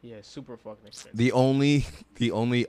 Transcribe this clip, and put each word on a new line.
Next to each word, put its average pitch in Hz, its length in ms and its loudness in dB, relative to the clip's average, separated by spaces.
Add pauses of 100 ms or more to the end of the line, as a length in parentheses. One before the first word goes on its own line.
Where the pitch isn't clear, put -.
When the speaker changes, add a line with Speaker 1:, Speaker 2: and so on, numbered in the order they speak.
Speaker 1:
yeah, 117 200 -18
super 123 360 -16
fucking 107 300 -18
expensive. - 300 -18
Speaker 2:
The 120 140 4
only, 135 540 4 (300)
the 120 160 0
only 117 380 0